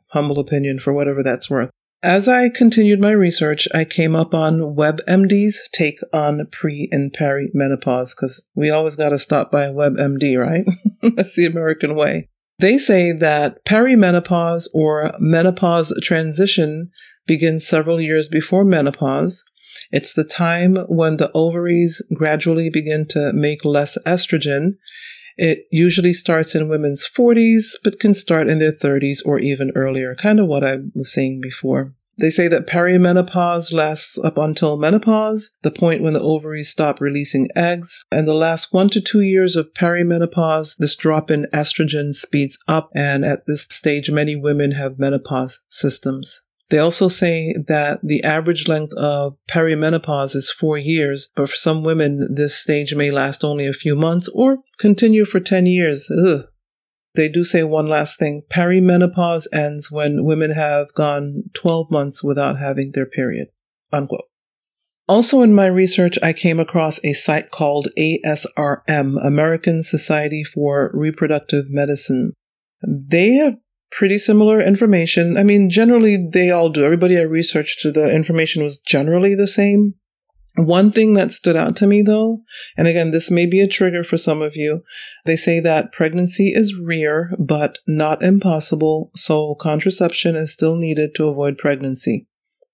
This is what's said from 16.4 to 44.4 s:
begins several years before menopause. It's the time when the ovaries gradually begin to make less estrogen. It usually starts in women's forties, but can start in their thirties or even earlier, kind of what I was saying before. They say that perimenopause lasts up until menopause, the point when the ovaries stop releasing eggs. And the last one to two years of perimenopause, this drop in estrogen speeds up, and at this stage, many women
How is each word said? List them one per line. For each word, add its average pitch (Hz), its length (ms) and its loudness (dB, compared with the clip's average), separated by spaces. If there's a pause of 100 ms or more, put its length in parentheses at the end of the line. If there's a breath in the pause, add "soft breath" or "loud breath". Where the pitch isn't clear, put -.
begins 160 400 0
several 165 340 0
years 156 260 0
before 160 380 0
menopause. 151 800 0 (480 loud breath)
It's - 220 -2
the 156 100 0
time 175 540 0 (100)
when 160 300 0
the 156 180 0
ovaries 170 640 0 (140)
gradually 160 560 0
begin 156 380 -2
to 143 220 -2
make 147 320 -2
less 147 320 0 (120)
estrogen. 160 720 -2 (600 loud breath)
It 160 340 0
usually 175 420 2
starts 160 420 -2
in 156 120 -2
women's 147 380 -2
forties, 226 800 2
but - 160 -2
can 208 160 4
start 160 340 0
in 160 80 0
their 156 140 2
thirties 139 500 -2
or 147 160 0
even 135 380 -2
earlier, 131 400 -4
kind 214 240 2
of 196 80 2
what 143 160 0
I 135 140 -2 (180)
was - 180 -6
saying 131 280 -4
before. 135 520 -4 (260)
They 160 120 2
say 170 160 2
that 165 180 0
perimenopause 175 1080 2
lasts 156 460 -2
up - 220 -2
until 151 360 0
menopause, 214 880 0
the 151 80 0
point 165 320 0
when 156 120 0
the 151 80 0
ovaries 156 480 -4
stop 147 300 -2
releasing 139 560 -2
eggs. 170 560 -2
And 156 160 0
the 156 60 2
last 160 400 -2
one 190 160 4
to 202 120 -2
two 208 200 2
years 190 340 2
of 156 200 -4
perimenopause, 170 1040 0
this 151 160 -2
drop 156 340 0
in 151 240 0
estrogen 147 640 -2
speeds 143 420 -4 (100)
up, 160 280 -2
and 139 280 -2
at - 220 -2
this 147 240 -4
stage, 147 400 -2
many 151 260 -2
women 143 360 -2